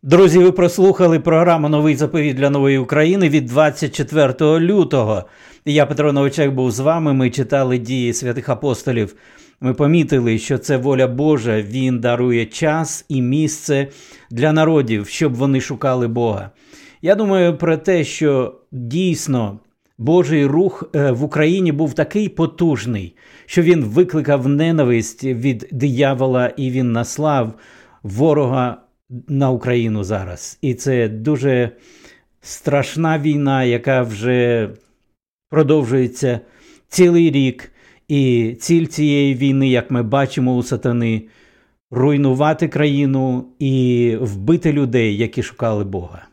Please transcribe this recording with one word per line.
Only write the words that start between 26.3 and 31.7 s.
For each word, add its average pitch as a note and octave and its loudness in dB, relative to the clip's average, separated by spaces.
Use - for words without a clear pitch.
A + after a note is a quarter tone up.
і C3 -4
він B2 0
наслав A#2+ -2
ворога B2+ 0
на C#3 0
Україну A#2 -2
зараз. F#2 -8
І C3 -2
це A#2+ -2
дуже B2 -2